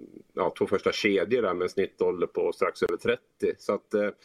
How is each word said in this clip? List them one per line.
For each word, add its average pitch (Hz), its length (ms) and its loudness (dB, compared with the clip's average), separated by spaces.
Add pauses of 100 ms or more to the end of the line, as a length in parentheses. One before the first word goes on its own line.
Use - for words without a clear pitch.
(340)
ja, 92 240 0
två 101 100 0
första 95 240 0
kedjor 101 500 2
där 95 120 0
med 87 100 -2
en 90 60 0
snittålder 90 580 0
på 87 260 -2
strax - 300 -2
över 87 140 0
trettio. - 600 -2
Så - 160 -4
att, - 200 -6
eh, 104 160 0 (160)